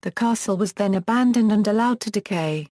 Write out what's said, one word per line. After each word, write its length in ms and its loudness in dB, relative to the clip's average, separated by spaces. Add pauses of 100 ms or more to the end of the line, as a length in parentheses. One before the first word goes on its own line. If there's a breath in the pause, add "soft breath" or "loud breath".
The 100 -6
castle 460 -2
was 160 -2
then 220 0
abandoned 560 2
and 160 2
allowed 340 0
to 100 -8
decay. 560 -4 (120)